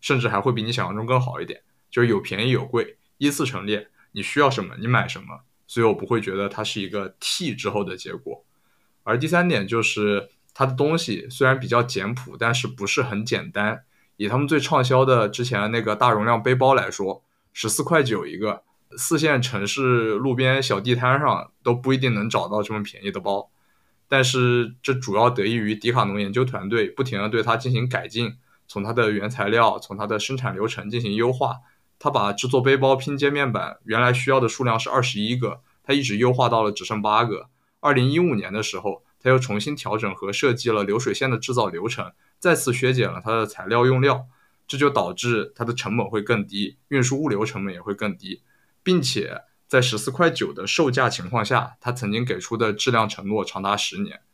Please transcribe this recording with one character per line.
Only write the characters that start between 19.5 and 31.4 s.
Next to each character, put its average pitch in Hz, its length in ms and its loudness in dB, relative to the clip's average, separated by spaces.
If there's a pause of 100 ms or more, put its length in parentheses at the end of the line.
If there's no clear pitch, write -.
市 120 440 2
路 123 240 0
边 131 280 2
小 110 180 0
地 123 140 2
摊 127 240 2
上 127 320 0 (140)
都 123 100 4
不 127 180 0
一 135 60 2
定 127 160 0
能 107 160 -2
找 98 160 0
到 104 160 -2
这 110 100 -6
么 107 100 -4
便 101 220 -14
宜 101 60 -4
的 98 80 -6
包。 98 320 -4 (560)
但 135 160 4
是 123 600 2
这 135 120 2
主 127 220 -2
要 117 120 6
得 123 180 0
益 113 80 0
于 107 200 0
迪 107 160 -2
卡 117 140 2
侬 101 160 -4
研 98 120 -4
究 123 120 2
团 104 240 -6
队 107 200 0
不 - 140 -4
停 120 180 -4
地 104 80 -2
对 113 140 0
它 113 140 0
进 127 160 -2
行 127 160 0
改 120 180 -4
进， 120 300 -4 (320)
从 101 160 -6
它 110 80 -4
的 117 180 2
原 104 180 -2
材 117 200 -4
料， 110 320 4
从 - 160 -12
它 104 100 -6
的 107 140 -2
生 135 160 -6
产 117 180 -4
流 101 140 -2
程 101 200 -8
进 117 120 -4
行 104 140 -2
优 117 180 2
化。 127 260 -2 (400)